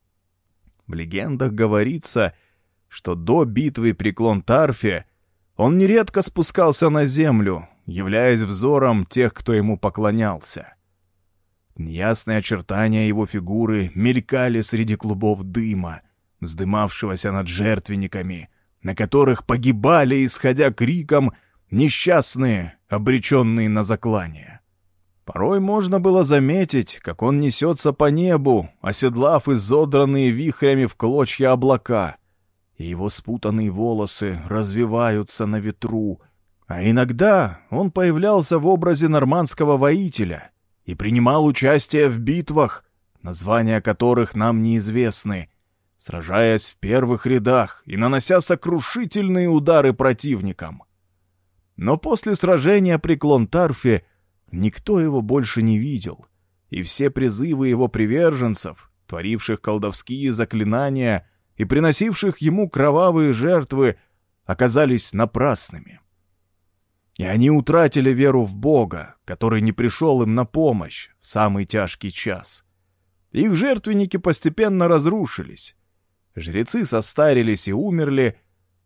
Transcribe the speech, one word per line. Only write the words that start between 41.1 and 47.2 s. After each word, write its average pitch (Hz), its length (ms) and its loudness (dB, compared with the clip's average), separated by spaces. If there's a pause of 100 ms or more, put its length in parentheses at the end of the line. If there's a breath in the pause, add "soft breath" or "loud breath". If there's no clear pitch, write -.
участие 147 640 2
в 117 100 -2
битвах, 151 640 -2 (380)
названия 107 580 0
которых 120 540 0
нам 110 280 0
неизвестны — 110 880 -2 (500)
сражаясь 104 680 -2
в - 80 -20
первых 120 480 -2